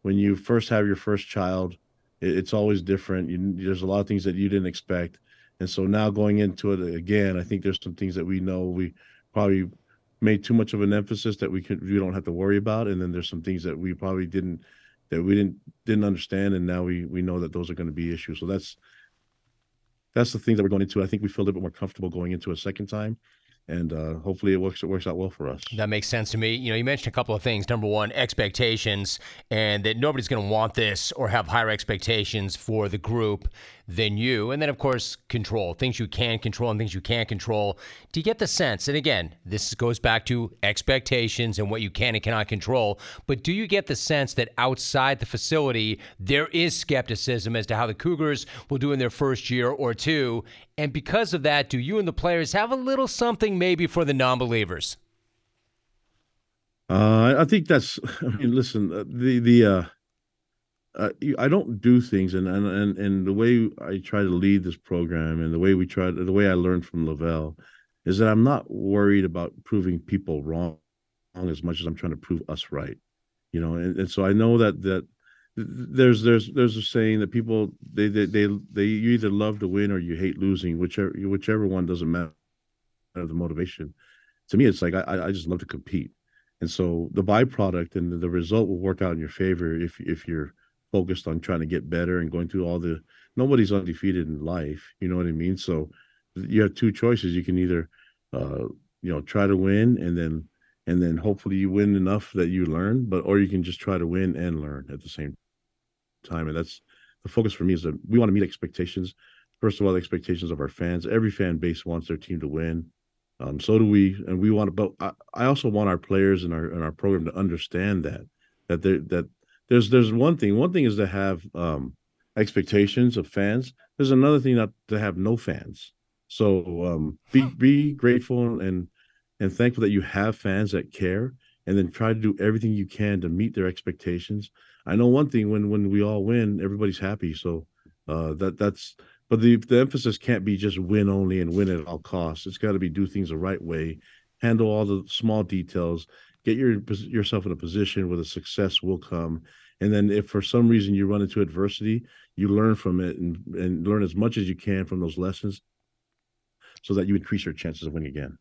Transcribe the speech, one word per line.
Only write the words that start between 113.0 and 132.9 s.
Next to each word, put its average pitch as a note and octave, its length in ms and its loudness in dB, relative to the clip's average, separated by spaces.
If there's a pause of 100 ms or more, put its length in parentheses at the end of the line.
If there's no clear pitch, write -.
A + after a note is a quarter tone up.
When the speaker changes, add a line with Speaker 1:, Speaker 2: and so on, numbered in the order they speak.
Speaker 1:
Um, C#2 200 -8
so A2 180 4
do A2 80 8
we, G2+ 420 6
and F#2 120 -2
we G#2+ 120 4
want, G#2 240 2
but G2 240 0
I, F#2+ 120 -6 (220)
I A#2+ 120 -2
also C3 240 2
want G#2 200 2
our F2 80 2
players G2 460 2
and E2+ 100 -4
our, E2 120 -4
and E2 180 -6
our D#2+ 80 -4
program F#2 340 0
to D#2+ 100 -6
understand F2+ 720 -2
that, D2 160 -8 (460)
that E2+ 140 -2
there, F#2+ 180 4
that D#2+ 300 -4 (400)
there's, A#2 200 6
there's A#2+ 220 6
one C#3 260 2
thing. G2+ 200 2
One F3+ 160 0
thing D#3 120 2
is G#2 120 0
to G2+ 100 0
have, F#2+ 340 -2 (140)
um, D2+ 400 -4 (420)
expectations G#2+ 800 2
of F2 100 -4
fans. A2 460 -2 (240)
There's C3+ 140 2
another C#3 280 6
thing B2+ 160 4
not A2 140 2 (180)
to G#2+ 100 -2
have G2 200 -2
no G#2 180 0
fans. - 560 -10 (380)
So, F2+ 560 2
um, D#2 340 -2 (140)
be, C3+ 120 6
Speaker 2:
<laughs> B2+ 120 -8
Speaker 1:
be C#3+ 340 4
grateful B2 680 2
and, F#2 260 -2 (540)
and F#2+ 100 0
thankful A#2+ 300 2
that G#2 80 4
you G2+ 100 4
have G#2 380 -2
fans G2 340 -2
that - 220 -4
care, G2+ 400 -2 (340)
and G2 100 4
then F2+ 140 2
try A2 220 0
to G#2+ 60 -2
do G#2+ 200 2
everything G#2+ 320 2
you G2+ 140 -2
can G2+ 340 -2